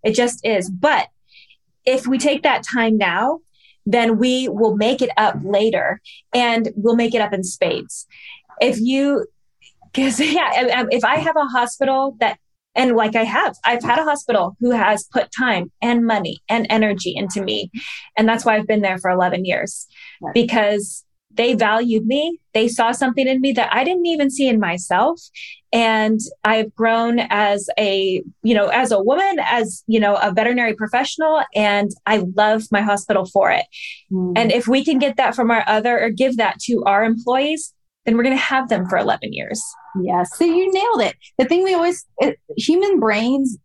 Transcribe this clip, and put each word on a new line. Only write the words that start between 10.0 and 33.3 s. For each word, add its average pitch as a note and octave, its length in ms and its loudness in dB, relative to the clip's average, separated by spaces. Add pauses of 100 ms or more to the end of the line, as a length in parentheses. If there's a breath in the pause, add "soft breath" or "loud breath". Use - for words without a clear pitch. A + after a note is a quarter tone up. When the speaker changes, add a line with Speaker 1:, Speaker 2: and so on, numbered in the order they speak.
Speaker 1:
<laughs> - 0 -
yeah, D4+ 320 0 (300)
if, B3 100 -2
if A#3+ 120 0
I B3 140 2
have D#4+ 180 -2
a D4+ 120 2
hospital C4 720 -2
that, A3+ 180 0 (380)
and B3 200 2
like A3 200 2
I A3+ 80 2
have, A#3+ 320 -2 (100)
I've A#3+ 180 0
had A#3+ 160 2
a D#4+ 40 0
hospital A3+ 560 0
who A#3+ 100 0
has G#3+ 420 2
put - 260 -2
time A3 340 -2 (100)
and A#3+ 240 2
money G#3 420 -2
and A3+ 220 -2
energy G3+ 460 0
into G3 280 -6
me. G3+ 280 -6 (440 loud breath)
And A3 140 2
that's A#3 160 -2
why A3+ 100 4
I've G#3+ 120 -2
been G#3+ 140 2
there F#3+ 180 -2
for F#3 100 -2
eleven F3+ 360 0
years, - 420 -6 (340 loud breath)
Speaker 2:
Right. E3 140 -10
Speaker 1:
because G#3+ 680 0 (300)
they A#3+ 200 2
valued A3 520 0
me. D4 340 0 (140)
They A3 140 2
saw A#3 240 2
something C4 340 0
in C4 140 0
me C4+ 140 2
that A3+ 200 0
I B3 120 0
didn't F4 200 0
even D4+ 240 0
see C4+ 200 0
in A3+ 100 2
myself. F#3 580 0 (540 loud breath)
And A3 480 2 (240)
I've A3 320 0
grown A3+ 440 0 (100)
as G3+ 400 0 (100)
a, F#3+ 420 0 (220)
you A3+ 100 2
know, G3+ 140 2
as A#3+ 240 0
a G3+ 100 2
woman, E4+ 400 2
as, A#3 460 -2
you A3 140 2
know, G3+ 160 2
a G3+ 160 0
veterinary A#3 400 0
professional. C#4 680 -2 (140)
And G#3 340 0 (160)
I G3+ 200 0 (100)
love G#3+ 340 2
my G#3 120 2
hospital G3+ 440 0
for F#3+ 240 2